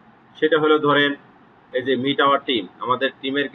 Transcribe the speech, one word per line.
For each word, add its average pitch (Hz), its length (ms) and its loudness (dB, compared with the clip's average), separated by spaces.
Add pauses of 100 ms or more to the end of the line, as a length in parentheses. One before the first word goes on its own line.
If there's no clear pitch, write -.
(400)
সেটা 156 240 2
হলো 156 120 4 (120)
ধরেন 143 240 2 (680)
এই 131 100 -4
যে 135 60 0 (100)
meet 139 220 -2
our 139 220 2
team, 120 160 -2 (200)
আমাদের 123 260 -2 (100)
টিমের 139 360 -4